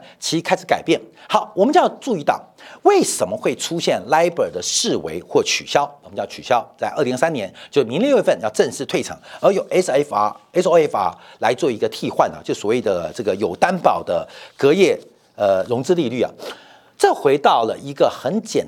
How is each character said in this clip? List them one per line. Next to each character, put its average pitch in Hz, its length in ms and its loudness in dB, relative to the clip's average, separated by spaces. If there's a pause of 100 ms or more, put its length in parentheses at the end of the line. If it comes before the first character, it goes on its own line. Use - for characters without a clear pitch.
(200)
其 - 160 -4
实 165 60 0
开 185 140 0
始 - 100 -8
改 - 160 0
变。 165 180 0 (280)
好， - 280 0
我 185 80 4
们 269 100 2
就 359 60 6
要 277 80 4
注 226 300 -4
意 143 60 -6
到， - 180 0 (420)
为 381 200 6
什 - 240 -2
么 98 80 -4
会 120 200 -2
出 - 240 -6
现 139 300 0
libor 156 420 2
的 87 100 -8
式 - 360 -2
微 80 240 -6
或 117 220 2
取 - 220 -4
消？ 143 180 2 (180)
我 - 60 -20
们 104 80 -18
叫 104 100 -6
取 - 160 -16
消， 120 240 0 (120)
在 113 120 -4
二 151 140 -4
零 123 100 -2
二 127 40 -4
三 160 160 2
年， 101 200 -6 (160)
就 143 140 2
明 117 160 -4
年 269 100 2
六 269 80 4
月 196 60 2
份 139 180 2
要 110 100 -2
正 135 200 0
式 135 140 -8
退 - 180 -2
场， - 160 -12 (220)
而 180 100 6
用 - 180 -2
S 180 220 0
F 143 240 0
R、 104 200 0 (180)
S 180 140 2
O 170 100 4
F 147 200 2
R 90 200 -2 (220)
来 117 140 2
做 147 160 -2
一 113 80 -4
个 110 120 -2
替 - 200 -6
换 120 220 2
啊， 78 120 -16
就 147 100 -6
所 101 160 -6
谓 120 120 0
的 90 320 -4
这 120 100 -10
个 98 120 -2
有 95 200 -2
担 185 220 0
保 117 240 2
的 82 260 -4 (300)
隔 139 160 4
夜， 170 260 4 (360)
呃， 98 340 2
融 123 140 0
资 185 120 2
利 156 140 -2
率 120 120 -4
啊。 85 100 -2 (680)
这 392 160 4
回 143 240 2
到 143 260 4
了 104 140 -4
一 135 160 -12
个 143 160 2
很 190 320 -4
简 - 260 -4